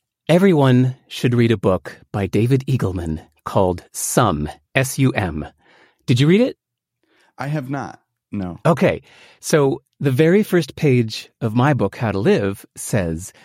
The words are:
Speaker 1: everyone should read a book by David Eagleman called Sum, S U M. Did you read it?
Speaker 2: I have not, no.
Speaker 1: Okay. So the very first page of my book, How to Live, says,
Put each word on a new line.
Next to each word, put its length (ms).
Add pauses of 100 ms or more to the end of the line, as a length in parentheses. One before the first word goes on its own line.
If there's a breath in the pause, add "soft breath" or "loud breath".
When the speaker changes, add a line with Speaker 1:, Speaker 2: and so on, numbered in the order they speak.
(300)
Speaker 1:
everyone 680 (120)
should 260
read 160
a 80
book 400 (140)
by 160
David 400
Eagleman 580 (180)
called 480
Sum, 560 (280)
S 240
U 140
M. 340 (580 soft breath)
Did 140
you 80
read 140
it? 160 (840)
Speaker 2:
I 80
have 240
not, 280 (320)
no. 360
Speaker 1:
Okay. 340 (380 soft breath)
So 420 (180)
the 120
very 320
first 320
page 560 (100)
of 140
my 180
book, 220
How 160
to 80
Live, 480 (100)
says, 560 (120)